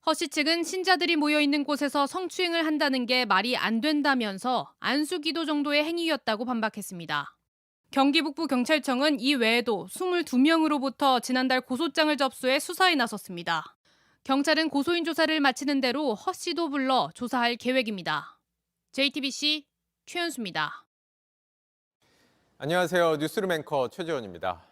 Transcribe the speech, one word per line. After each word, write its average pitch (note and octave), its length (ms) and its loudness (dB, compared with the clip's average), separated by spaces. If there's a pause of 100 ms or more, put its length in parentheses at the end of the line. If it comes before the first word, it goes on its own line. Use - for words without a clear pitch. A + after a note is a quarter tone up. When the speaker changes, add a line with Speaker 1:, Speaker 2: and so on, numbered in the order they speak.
Speaker 1:
허 D#4+ 80 4
씨 D#4+ 160 -2
측은 D#4+ 340 2
신자들이 E4+ 540 2
모여 D4+ 240 4
있는 C#4+ 240 2
곳에서 C#4+ 420 0
성추행을 E4+ 580 -2
한다는 C#4+ 420 0
게 B3+ 180 0
말이 G3+ 320 2
안 A3 240 0
된다면서 B3+ 1000 0
안수 D4 400 -2
기도 D#4+ 240 -4
정도의 D4 400 0
행위였다고 D4+ 600 -2
반박했습니다. F#3+ 800 -4 (640)
경기 C#4 300 4
북부 D4+ 260 -4
경찰청은 C4+ 720 0
이 C4+ 160 0
외에도 A3+ 540 0
스물두 F4+ 480 -2
명으로부터 C#4+ 840 4
지난달 B3+ 400 0
고소장을 D4+ 560 0
접수해 C4 420 0
수사에 F4+ 380 2
나섰습니다. F3 800 -4 (480)
경찰은 D4+ 460 2
고소인 E4+ 340 0
조사를 D#4 380 2
마치는 C#4 400 2
대로 B3+ 340 0
허 - 160 -6
씨도 E4+ 380 -4
불러 C4 440 0
조사할 A#3+ 440 -2
계획입니다. G#3 800 -4 (540)
제이티비씨 C#4+ 720 -2 (400)
최연수입니다. G#3 800 -6 (1700)
Speaker 2:
안녕하세요. E3+ 580 2
뉴스룸 F3+ 340 -2
앵커 C#3+ 380 -2
최재원입니다. F#2+ 840 -6